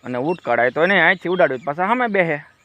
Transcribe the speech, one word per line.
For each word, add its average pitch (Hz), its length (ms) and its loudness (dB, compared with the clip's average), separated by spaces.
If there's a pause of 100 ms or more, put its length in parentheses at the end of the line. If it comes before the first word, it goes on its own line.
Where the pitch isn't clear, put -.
અને 123 140 -8
ઉટકાળાય 123 540 0
તો 151 120 0
એને 185 180 2
અહીંથી 170 280 2
ઉડાડ્યું, 160 300 2
પાછા 151 280 -4
સામે 240 200 0
બેસે. 165 460 -2 (120)